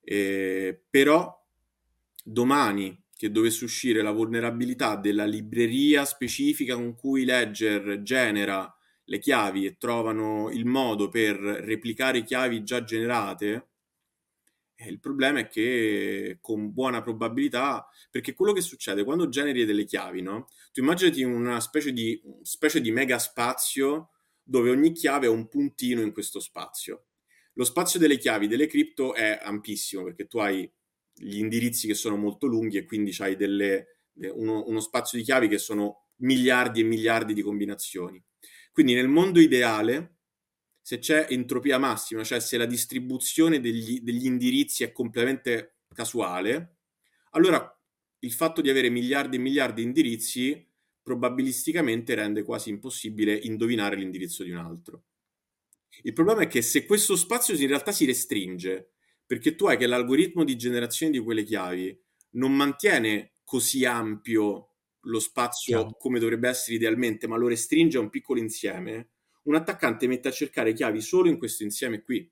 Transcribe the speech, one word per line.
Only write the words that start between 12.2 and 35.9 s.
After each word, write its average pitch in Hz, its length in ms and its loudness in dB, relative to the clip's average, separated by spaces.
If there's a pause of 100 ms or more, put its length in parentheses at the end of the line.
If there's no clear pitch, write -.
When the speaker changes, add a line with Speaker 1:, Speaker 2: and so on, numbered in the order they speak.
Speaker 1:
chiavi 123 400 -2
già 120 180 -4
generate, 110 840 -4 (1040)
eh, 117 140 -18
il 95 120 -12
problema 139 400 0
è 104 80 -4
che 104 920 0
con 107 320 -6
buona 123 300 -2
probabilità, 120 840 -2 (240)
perché 131 220 -6
quello 202 220 2
che 185 80 0
succede 101 420 -4
quando 156 240 0
generi 127 380 0
delle 104 180 0
chiavi, 92 380 -6
no? 101 260 -8 (240)
Tu 131 80 -6
immaginati 165 420 2
una 120 380 0
specie 147 320 -2
di, 113 260 -2 (240)
specie - 380 0
di 117 100 -2
mega 123 280 2
spazio 135 960 -2 (300)
dove 123 280 2
ogni 147 220 6
chiave 139 340 0
è - 20 6
un 113 200 2
puntino 127 520 -2
in 107 120 0
questo 101 280 -8
spazio. - 680 -12 (460)
Lo 127 100 -2
spazio 170 340 0
delle 147 180 6
chiavi 107 320 0
delle 127 180 2
cripto 139 480 0
è 107 280 0
ampissimo, 101 640 -8
perché 87 220 -10
tu 117 120 -6
hai 95 320 -2 (420)
gli 101 260 -12
indirizzi 113 480 -2
che 104 80 0
sono 104 220 -2
molto 104 300 -2
lunghi 113 320 0
e 87 60 -4
quindi 104 280 -4
c'hai 95 240 -4
delle, 98 600 -2 (120)
de-, 92 200 -12
uno, 110 360 -4
uno 110 140 -2
spazio 120 380 -4
di 113 60 -4
chiavi 127 240 4
che 98 100 2
sono 104 580 -4